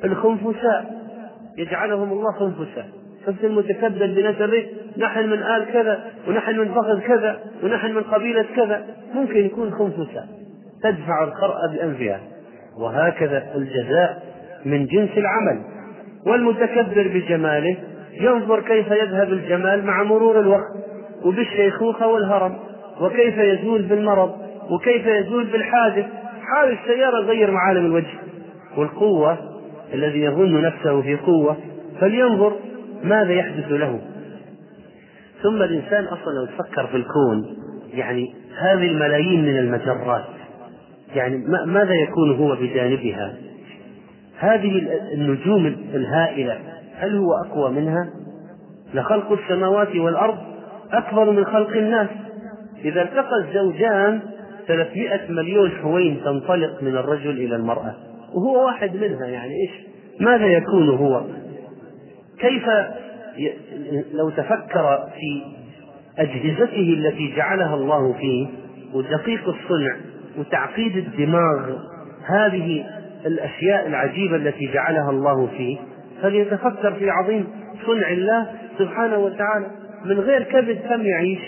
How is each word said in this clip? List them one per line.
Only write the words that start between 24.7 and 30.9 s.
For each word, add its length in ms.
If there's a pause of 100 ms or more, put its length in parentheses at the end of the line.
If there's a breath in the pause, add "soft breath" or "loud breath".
وكيف 360
يزول 380
بالحادث. 640 (360)
حال 360
السيارة 420
غير 300
معالم 360
الوجه. 320 (580)
والقوة، 640 (560)
الذي 260
يظن 420
نفسه 400